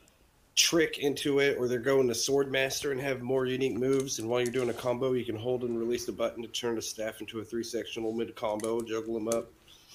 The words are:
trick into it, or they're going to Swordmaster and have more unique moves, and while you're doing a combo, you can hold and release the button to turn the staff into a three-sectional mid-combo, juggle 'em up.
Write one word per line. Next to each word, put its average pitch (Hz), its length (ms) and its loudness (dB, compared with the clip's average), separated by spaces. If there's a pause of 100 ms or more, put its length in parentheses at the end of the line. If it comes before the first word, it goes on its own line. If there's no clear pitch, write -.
(540)
trick 156 440 2
into 139 400 2
it, 139 180 4
or 123 120 0
they're 123 100 0
going 135 300 4
to 113 60 2
Swordmaster 135 760 2
and 131 100 -2
have 131 220 -2
more 131 240 2
unique 127 300 0
moves, 135 420 2
and 110 100 -4
while 123 120 2
you're 123 100 2
doing 123 200 0
a 113 40 0
combo, 127 380 0
you 123 120 0
can 110 120 -4
hold 120 260 -2
and 117 160 -2
release 117 260 -2
the - 60 -8
button 120 320 -2
to 113 60 -8
turn 117 260 -2
the 110 80 -2
staff 110 380 -6
into 110 180 -10
a 104 60 -6
three-sectional 113 680 -4
mid-combo, 113 680 -2
juggle 110 360 -4
'em 107 120 -4
up. 117 240 -2 (420)